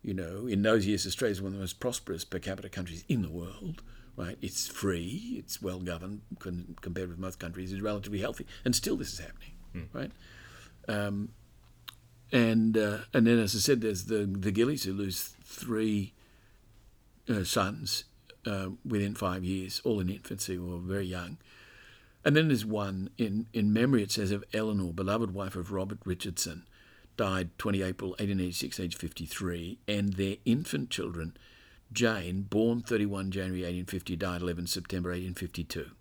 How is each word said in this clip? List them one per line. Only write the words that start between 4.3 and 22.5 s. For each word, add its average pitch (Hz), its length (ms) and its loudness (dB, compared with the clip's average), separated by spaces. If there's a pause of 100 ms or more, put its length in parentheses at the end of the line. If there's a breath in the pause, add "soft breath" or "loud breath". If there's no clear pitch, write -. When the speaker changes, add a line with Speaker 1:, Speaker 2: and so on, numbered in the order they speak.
Speaker 1:
It's - 240 -4
free, 101 720 -4
it's - 240 -10
well 92 180 -4
governed 90 420 -6 (160)
con-, 87 420 -8
compared 90 280 -6
with 85 100 -10
most 92 200 -6
countries, 90 340 -6
it's 98 100 -4
relatively 104 380 -2
healthy. - 260 -4 (180 loud breath)
And 123 100 4
still - 220 2
this - 160 -6
is - 60 -8
happening, - 340 -14 (200)
Speaker 2:
Hmm. 85 100 -6 (100)
Speaker 1:
right? 143 200 -6 (760 loud breath)
Um, 104 420 -2 (1000)
and, 113 460 6
uh, 107 200 2 (140)
and 117 140 8
then, 117 120 10
as 104 160 4
I 107 40 0
said, 127 220 4
there's 101 240 0
the, 107 200 2
the 98 280 0
Gillies 123 320 4
who 95 80 -2
lose 98 420 -4 (100)
three, 107 680 0 (1120 soft breath)
uh, 104 160 2
sons, 92 600 0 (420)
uh, 95 240 -2 (160)
within 101 280 2
five 92 300 -2
years, 95 400 -2
all 110 160 4
in 90 80 2
infancy 95 480 -4
or 90 220 -4
very 95 260 -2
young. 90 320 -6 (880 loud breath)
And 147 100 6
then 160 140 8
there's 113 160 4